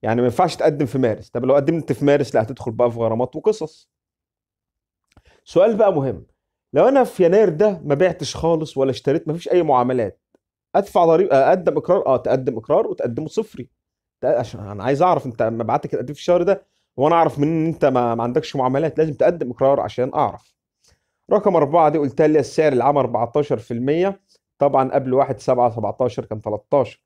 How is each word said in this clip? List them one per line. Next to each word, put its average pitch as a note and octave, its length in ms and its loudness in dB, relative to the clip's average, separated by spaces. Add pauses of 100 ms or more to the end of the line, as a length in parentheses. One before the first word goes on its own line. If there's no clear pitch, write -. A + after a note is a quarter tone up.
يعني A2+ 200 -2
ما B2 60 2
ينفعش E3 280 0
تقدم D3 300 0
في C3 120 -6
مارس. A2+ 320 -2
طب B2 160 -6
لو C3 100 2
قدمت D3 360 -2
في C#3 140 -4
مارس، C#3+ 300 2
لا، A2+ 60 2
هتدخل A#2+ 300 -8
بقى A#2+ 200 0
في A#2 80 -12
غرامات A2+ 360 -2
وقصص. E3 540 -6 (1600)
سؤال G3+ 280 4
بقى G3+ 180 4
مهم، C3+ 320 -4 (480)
لو G3 140 6
أنا C4+ 160 4
في F#3 220 0
يناير F#3+ 240 4
ده F3+ 340 0
ما C#3+ 120 0
بعتش E3+ 400 -2
خالص D#3+ 420 -2
ولا C3+ 140 0
اشتريت، C#3+ 360 -2
ما D3+ 60 -4
فيش E3+ 160 -10
أي F3 140 4
معاملات، B2+ 580 0 (540)
أدفع G3 300 2
ضريبة، E3 320 4
أقدم D#3+ 400 2
إقرار؟ - 280 0
آه، C3 120 2
تقدم B2+ 400 -2
إقرار D3+ 300 -2
وتقدمه D3 400 -6
صفري. F3+ 420 -10 (520)
ده B2+ 180 0
عشان A2+ 200 -8
أنا G2+ 240 -12
عايز C#3 180 0
أعرف F3+ 240 0
أنت A#2+ 180 -4
مبيعاتك A2+ 520 -4
قد B2 120 -6
إيه D3 60 -12
في C#3+ 60 -16
الشهر F3 240 0
ده، F#3+ 220 -2 (320)
وأنا D3+ 180 2
أعرف D#3+ 240 2
منين D3+ 140 0
إن D#3+ 140 0
أنت D#3 180 -2
ما، B2 300 0
ما A#2 80 -4
عندكش B2 320 -4
معاملات؟ C3+ 420 -2
لازم D#3 160 0
تقدم D3+ 380 0
إقرار C3+ 280 2
عشان B2 340 -4
أعرف. - 420 -4 (760)
رقم G3+ 240 2
أربعة D3+ 340 4
دي D#3 80 -2
قلتها D3 300 0
لي D3+ 120 4
السعر D3+ 340 0
العام C3 240 2
أربعتاشر A#2+ 600 -2
في A2 160 -10
المية، D#3+ 480 -2 (360)
طبعًا C3+ 340 2
قبل C3 220 -2
واحد C3 260 0
سبعة A#2+ 360 0
سبعتاشر A#2 500 -4
كان G#2+ 160 -10
تلتاشر. A2+ 640 -4